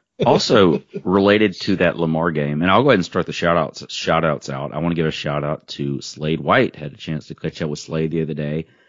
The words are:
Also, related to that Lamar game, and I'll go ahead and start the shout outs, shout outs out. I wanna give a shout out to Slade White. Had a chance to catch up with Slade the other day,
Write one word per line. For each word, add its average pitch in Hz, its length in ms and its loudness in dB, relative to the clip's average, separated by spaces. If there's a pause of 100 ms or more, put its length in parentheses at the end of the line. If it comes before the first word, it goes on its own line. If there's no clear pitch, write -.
(260)
Also, 110 580 4 (200)
related 101 580 4
to 98 160 0
that 87 200 2
Lamar 80 340 0
game, 73 300 -2
and 90 80 2
I'll 104 140 4
go 147 60 4
ahead 110 100 6
and 85 60 -2
start 90 200 -2
the - 80 -8
shout 85 240 0
outs, - 340 -2
shout 82 320 0
outs 76 260 -2
out. 67 240 -8
I - 60 -8
wanna 85 160 0
give 80 120 0
a 78 40 0
shout 73 320 -4
out 76 260 -6
to 69 320 -6
Slade 76 380 -6
White. 98 360 0
Had 73 180 -14
a - 40 -20
chance - 300 -8
to - 80 -14
catch - 280 -10
up 78 60 -4
with 73 100 -8
Slade 80 320 -4
the 82 100 -2
other 76 140 -4
day, 76 320 -6 (220)